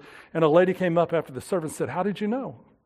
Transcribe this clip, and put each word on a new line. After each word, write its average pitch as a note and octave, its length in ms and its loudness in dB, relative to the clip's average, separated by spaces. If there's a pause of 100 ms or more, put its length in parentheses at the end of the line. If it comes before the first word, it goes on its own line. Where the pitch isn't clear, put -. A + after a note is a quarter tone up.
(340)
and E3 100 2
a D#3 60 6
lady F3+ 240 6
came F3 240 0
up E3 160 2
after D#3 180 -2
the B2+ 100 -10
service D#3+ 300 -4
and - 60 -14
said, D3+ 120 -4
"How D#3 120 -4
did G3 200 -4
you G#3+ 60 -4
know?" A#3 320 -6 (260)